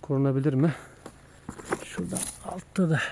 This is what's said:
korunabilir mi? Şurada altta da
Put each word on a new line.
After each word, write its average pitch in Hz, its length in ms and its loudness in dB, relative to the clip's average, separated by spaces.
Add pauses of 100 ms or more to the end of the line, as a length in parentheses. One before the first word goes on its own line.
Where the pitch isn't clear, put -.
korunabilir 139 520 2
mi? 139 200 6 (1080)
Şurada - 320 -6 (300)
altta 185 440 0
da 156 100 4 (120)